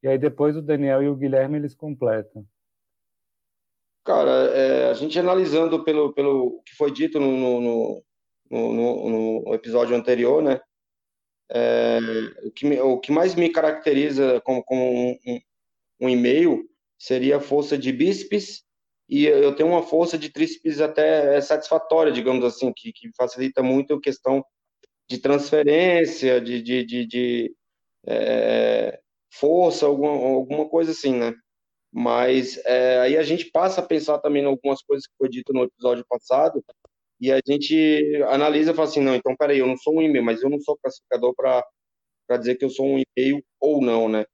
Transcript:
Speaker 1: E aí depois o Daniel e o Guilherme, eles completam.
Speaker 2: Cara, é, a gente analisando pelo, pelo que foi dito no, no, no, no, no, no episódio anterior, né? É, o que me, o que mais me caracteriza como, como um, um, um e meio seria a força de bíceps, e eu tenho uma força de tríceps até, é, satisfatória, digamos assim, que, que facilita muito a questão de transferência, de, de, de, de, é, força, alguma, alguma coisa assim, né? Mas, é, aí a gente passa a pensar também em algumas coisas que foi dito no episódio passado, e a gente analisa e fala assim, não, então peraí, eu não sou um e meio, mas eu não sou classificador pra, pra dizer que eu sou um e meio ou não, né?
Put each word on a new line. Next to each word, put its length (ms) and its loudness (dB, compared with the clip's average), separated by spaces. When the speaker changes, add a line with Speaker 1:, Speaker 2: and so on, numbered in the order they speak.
Speaker 1:
E 60 -2
aí 80 2
depois 400 0
o 60 -8
Daniel 400 0
e 60 0
o 80 -2
Guilherme, 420 0
eles 160 -6
completam. 720 -6
Speaker 2:
Cara, 260 2
é, 580 2
a 60 0
gente 240 -4
analisando 680 0
pelo, 280 0
pelo 520 -2
que 120 -20
foi 160 0
dito 260 -4
no, 180 0
no, 240 0
no, 420 -4
no, 220 -4
no, 720 -2
no 120 -4
episódio 420 0
anterior, 440 2
né? 200 0
É, 480 2
o 80 -12
que 140 -6
me, 140 2
o 180 2
que 120 -8
mais 240 2
me 160 0
caracteriza 920 0
como, 200 -4
como 180 -4
um, 460 -2
um, 140 -8
um 60 0
e 60 2
meio 500 2
seria 420 0
a 20 0
força 360 -2
de 160 -4
bíceps, 680 -2
e 140 4
eu 300 4
tenho 120 2
uma 140 2
força 340 0
de 140 -8
tríceps 500 -4
até, 560 2
é, 40 2
satisfatória, 720 0
digamos 320 0
assim, 280 -2
que, 200 -16
que 240 -20
facilita 440 -4
muito 340 0
a 60 -6
questão 440 -2
de 100 -8
transferência, 1200 2
de, 220 -6
de, 220 -2
de, 220 -6
de, 480 -4
é, 920 -2
força, 520 2
alguma, 280 0
alguma 560 -2
coisa 240 0
assim, 240 -2
né? 180 -2
Mas, 720 0
é, 360 2
aí 160 2
a 80 2
gente 260 -4
passa 300 0
a 40 -8
pensar 360 -2
também 240 0
em 20 0
algumas 340 -2
coisas 280 -4
que 100 -20
foi 100 0
dito 240 -8
no 120 2
episódio 440 -4
passado, 560 -2
e 120 2
a 120 4
gente 840 2
analisa 420 2
e 40 0
fala 140 0
assim, 120 -2
não, 160 2
então 200 -2
peraí, 220 2
eu 80 2
não 100 0
sou 200 -2
um 60 2
e 60 2
meio, 160 2
mas 160 0
eu 80 0
não 120 -2
sou 200 -4
classificador 540 -4
pra, 300 0
pra 80 0
dizer 180 -2
que 100 -4
eu 60 -2
sou 160 -4
um 140 0
e 40 0
meio 240 0
ou 240 2
não, 260 2
né? 260 -2